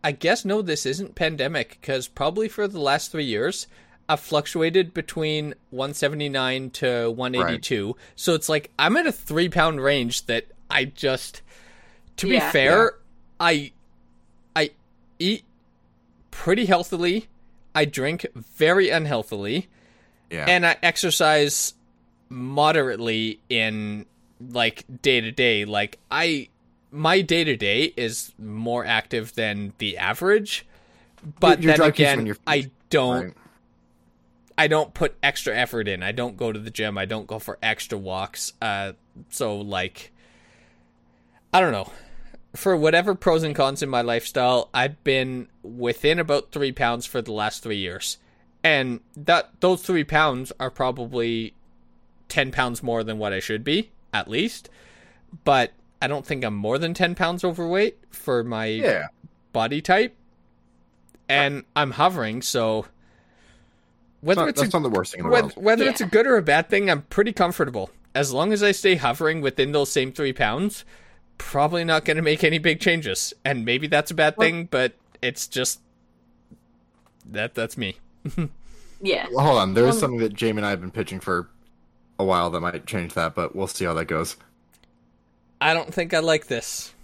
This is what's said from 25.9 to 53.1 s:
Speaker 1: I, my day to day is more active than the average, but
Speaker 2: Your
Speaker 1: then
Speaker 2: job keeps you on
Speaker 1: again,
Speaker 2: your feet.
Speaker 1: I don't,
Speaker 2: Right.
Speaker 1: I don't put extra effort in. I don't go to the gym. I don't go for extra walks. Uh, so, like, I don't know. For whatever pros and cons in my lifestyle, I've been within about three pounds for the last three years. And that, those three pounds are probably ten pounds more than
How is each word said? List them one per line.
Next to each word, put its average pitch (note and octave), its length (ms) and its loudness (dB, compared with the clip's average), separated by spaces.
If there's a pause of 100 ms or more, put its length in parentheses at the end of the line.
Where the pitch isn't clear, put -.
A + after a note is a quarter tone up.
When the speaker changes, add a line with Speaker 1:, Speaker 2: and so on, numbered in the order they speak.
Speaker 1:
I, D3+ 380 -2 (420)
my D#3+ 300 2
day E3+ 240 2
to C#3 100 0
day A2 400 0
is A2+ 420 -6
more A2+ 480 -6
active A2 500 -2
than G#2 420 -4
the G#2 200 -6
average, F#3 680 0 (720)
but F3 220 6
Speaker 2:
Your D#3+ 100 6
Speaker 1:
then D3+ 60 8
Speaker 2:
job D#3 180 6
keeps - 40 -6
you D3 80 6
on C#3 60 4
Speaker 1:
again, A#2 120 -2
Speaker 2:
your G#2 100 -4
feet. - 120 -20
Speaker 1:
I C#3+ 240 0 (180)
don't, B2+ 360 2
Speaker 2:
Right. F2 80 -14 (1200)
Speaker 1:
I D#3 100 4
don't D#3 260 2
put - 300 -2
extra C#3 320 -2
effort A#2 320 -2
in. F#2 160 -4
I G2 80 -4
don't A#2+ 260 -6
go A#2 140 -4
to G#2+ 80 -6
the A2 120 -14
gym. G#2+ 260 -4
I F#2+ 80 -4
don't G#2+ 220 -8
go A2 120 -10
for - 220 -12
extra A2 360 -4
walks. F#2+ 640 -8
Uh, G2 320 -4 (360)
so, G#2+ 280 -4
like, G2 560 -6 (1400)
I F3+ 60 8
don't F3 140 4
know. G2 180 -4 (640)
For F#3 220 2
whatever E3 380 4
pros D#3+ 280 2
and D3+ 100 -2
cons C#3 300 2
in C#3 60 -4
my B2+ 120 0
lifestyle, A#2+ 720 0
I've C3+ 300 -2
been C3 460 0 (120)
within A#2+ 580 0
about D3 340 -2
three C#3+ 180 -2
pounds A#2+ 340 -2
for B2 160 -4
the A2 120 -8
last G#2+ 300 -4
three A2 120 -4
years. F#2 420 -6 (460)
And C3 380 2 (160)
that, D3+ 320 2 (100)
those F3+ 220 2
three E3+ 240 0
pounds C#3+ 520 0
are C3 140 -6
probably A#2+ 840 -4 (760)
ten C3+ 240 0
pounds B2 280 -2
more A#2 220 -2
than A2 140 -6